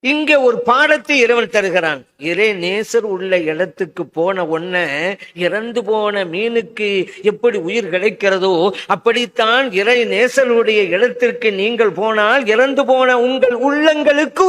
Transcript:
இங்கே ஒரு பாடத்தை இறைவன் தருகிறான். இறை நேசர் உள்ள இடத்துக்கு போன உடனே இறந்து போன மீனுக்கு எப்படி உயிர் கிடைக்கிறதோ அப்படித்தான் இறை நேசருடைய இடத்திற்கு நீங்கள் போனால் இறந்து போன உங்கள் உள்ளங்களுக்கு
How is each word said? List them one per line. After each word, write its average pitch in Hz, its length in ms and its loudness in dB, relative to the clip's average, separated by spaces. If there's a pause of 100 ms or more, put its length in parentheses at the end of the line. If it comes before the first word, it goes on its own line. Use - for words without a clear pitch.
இங்கே 294 320 2
ஒரு 247 260 2
பாடத்தை 294 560 2
இறைவன் 233 340 2
தருகிறான். 175 480 0 (180)
இறை 170 360 -2
நேசர் 202 580 -2
உள்ள 185 260 -2 (120)
இடத்துக்கு 175 520 -6 (140)
போன 185 300 -2
உடனே 175 360 -4 (520)
இறந்து 214 500 -4
போன 208 400 -2
மீனுக்கு 214 640 -4 (340)
எப்படி 214 360 0
உயிர் 196 340 -4
கிடைக்கிறதோ 190 600 0 (340)
அப்படித்தான் 233 880 0
இறை 202 240 2 (100)
நேசருடைய 226 800 2
இடத்திற்கு 233 640 0
நீங்கள் 208 480 0
போனால் 220 460 2
இறந்து 254 380 2
போன 254 340 4
உங்கள் 254 420 2
உள்ளங்களுக்கு 294 880 2